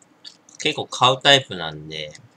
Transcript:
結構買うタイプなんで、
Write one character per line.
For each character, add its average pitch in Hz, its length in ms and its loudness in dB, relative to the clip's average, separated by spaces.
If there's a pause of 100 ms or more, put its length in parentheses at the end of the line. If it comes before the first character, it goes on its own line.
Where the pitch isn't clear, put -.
(600)
結 151 160 -2
構 98 100 -6
買 - 260 2
う 135 100 -4
タ 143 120 6
イ 131 100 6
プ 98 120 -12
な 82 160 -8
ん 76 180 -14
で、 78 240 -12 (240)